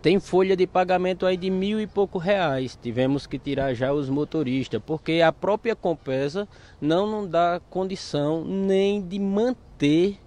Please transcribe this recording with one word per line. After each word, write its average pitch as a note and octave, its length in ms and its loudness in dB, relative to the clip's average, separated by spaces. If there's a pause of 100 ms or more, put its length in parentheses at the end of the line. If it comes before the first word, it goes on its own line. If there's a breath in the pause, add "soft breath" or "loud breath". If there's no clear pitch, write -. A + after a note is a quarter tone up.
Tem F3+ 180 4
folha F#3+ 380 2
de F3+ 100 2
pagamento F#3 580 0
aí F#3 120 2
de F#3 120 -4
mil G3 300 0
e G#3+ 80 -4
pouco G3+ 300 -2
reais. D#3+ 640 0
Tivemos C3 440 0
que C3 140 -10
tirar C3+ 340 -2
já C3 200 0
os C#3+ 160 -2
motoristas, C3+ 760 -2
porque D#3+ 360 -2
a D#3+ 100 6
própria G#3 460 -2
Compesa D3 680 -4 (360 loud breath)
não E3 260 2
nos G#3 220 -4
dá E3+ 400 2
condição E3 720 -2
nem G3 580 0
de F#3 160 -8
manter G3 1080 0